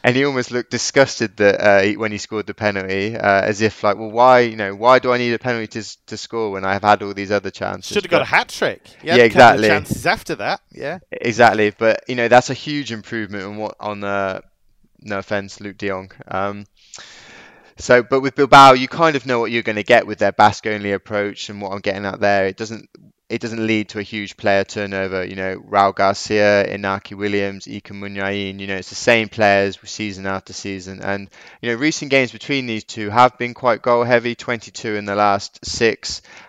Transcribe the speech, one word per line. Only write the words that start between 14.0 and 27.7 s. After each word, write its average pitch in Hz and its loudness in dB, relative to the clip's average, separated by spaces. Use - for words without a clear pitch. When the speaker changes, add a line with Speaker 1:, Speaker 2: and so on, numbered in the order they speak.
Speaker 1:
uh, 98 -4
no 101 -8
offense, 98 -8
Luke 101 -14
de 101 -8
Jong. 95 -8
Um, 101 -6
so, 123 4
but 135 -2
with 135 -6
Bilbao, 139 10
you 131 4
kind 160 0
of 135 -4
know 127 0
what 113 -2
you're 117 0
gonna 107 -4
get 104 4
with 104 -8
their 101 0
Basque-only 104 0
approach, 101 -6
and 104 -14
what 98 -8
I'm 101 -8
getting 101 -12
at 95 -8
there, 101 2
it 95 -6
doesn't, 110 -12
it 117 -6
doesn't 113 -6
lead 110 0
to - -12
a 104 -6
huge 104 -10
player 98 0
turnover. 95 -6
You 98 -12
know, 95 -6
Raul 98 2
Garcia, 101 2
Inaki 98 -8
Williams, 98 -4
Iker 104 -14